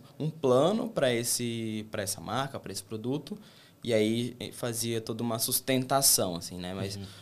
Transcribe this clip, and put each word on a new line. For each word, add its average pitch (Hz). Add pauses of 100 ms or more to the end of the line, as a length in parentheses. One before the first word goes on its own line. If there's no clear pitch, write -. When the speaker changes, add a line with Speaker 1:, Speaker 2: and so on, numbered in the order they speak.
(200)
Speaker 1:
um 151
plano 156
pra 127
esse, 113
pra 107
essa -
marca, 110
pra -
esse 98
produto, 123 (460)
e 117
aí, 113
eh, 101
fazia 117
toda 113
uma 117
sustentação, 127
assim, 87
né? 90
Mas 98
Speaker 2:
Uhum. 98 (180)